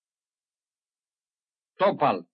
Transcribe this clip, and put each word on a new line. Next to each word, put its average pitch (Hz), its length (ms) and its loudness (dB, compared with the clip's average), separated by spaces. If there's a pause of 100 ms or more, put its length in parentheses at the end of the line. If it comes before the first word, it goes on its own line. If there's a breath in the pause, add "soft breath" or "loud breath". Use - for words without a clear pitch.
(1800)
Topal. 139 440 0 (120)